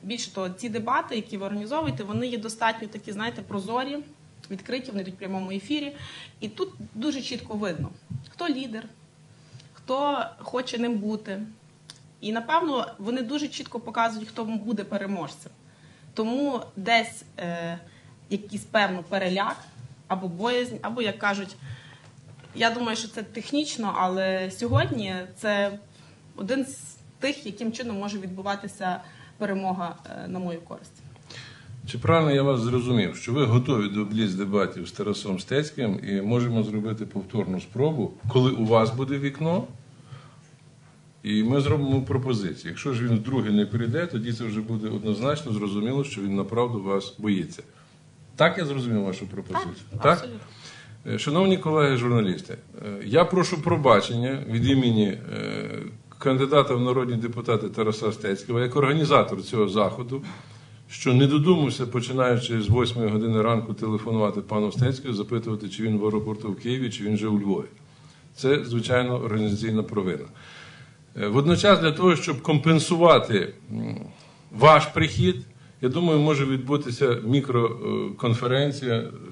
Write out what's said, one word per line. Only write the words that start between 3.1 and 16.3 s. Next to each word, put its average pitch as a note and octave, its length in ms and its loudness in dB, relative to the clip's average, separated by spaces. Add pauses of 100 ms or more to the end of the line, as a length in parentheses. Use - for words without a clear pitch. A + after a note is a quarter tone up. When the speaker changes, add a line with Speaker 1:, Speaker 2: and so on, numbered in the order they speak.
Speaker 1:
знаєте, G#3+ 300 -6
прозорі, A#3 560 -4 (540)
відкриті, B3+ 360 -8
вони G3+ 140 -6
йдуть F#3 120 -10
в - 40 -18
прямому F#3+ 340 -8
ефірі. C#4+ 440 -6 (440)
І A3 80 -8
тут F#4+ 220 -6 (260)
дуже C4 260 -4
чітко - 320 -10
видно, F3+ 360 -4 (400)
хто F4 200 -4
лідер, C4 340 -4 (920)
хто C#4 520 -2 (140)
хоче B3 380 -6
ним A#3 200 0
бути. G#3 440 -4 (840)
І, G#3 80 -4
напевно, C#4 560 0 (120)
вони A#3+ 220 -4
дуже C#4+ 260 -4
чітко - 320 -10
показують, A3+ 500 -2
хто A#3 160 -8
буде G#3+ 380 -4
переможцем. G3 680 -6 (640)
Тому B3 480 -2 (140)